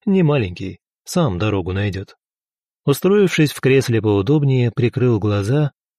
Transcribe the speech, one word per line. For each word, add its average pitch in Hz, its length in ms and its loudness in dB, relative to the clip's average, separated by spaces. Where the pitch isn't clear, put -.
Не 190 160 2
маленький, 98 580 -2
сам 127 340 -2
дорогу 98 320 -2
найдет. 98 460 -6
Устроившись 180 680 2
в - 80 -14
кресле 127 400 2
поудобнее, 120 720 2
прикрыл 117 480 0
глаза 107 520 -2